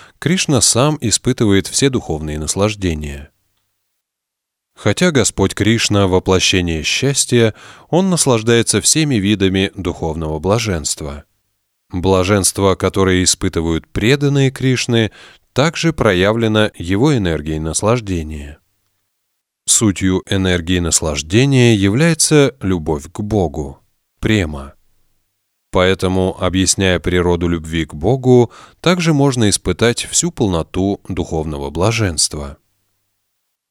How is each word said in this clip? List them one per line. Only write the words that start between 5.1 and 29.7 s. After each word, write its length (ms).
Господь 420
Кришна — 540
воплощение 760
счастья, 720
Он 200
наслаждается 720
всеми 340
видами 600
духовного 640
блаженства. 840
Блаженство, 840
которое 500
испытывают 640
преданные 600
Кришны, 600
также 400
проявлено 840
Его 400
энергией 440
наслаждения. 960
Сутью 600
энергии 520
наслаждения 960
является 840
любовь 520
к 80
Богу — 600
према. 540
Поэтому, 720
объясняя 580
природу 480
любви 380
к 80
Богу, 580
также 320
можно 360
испытать 560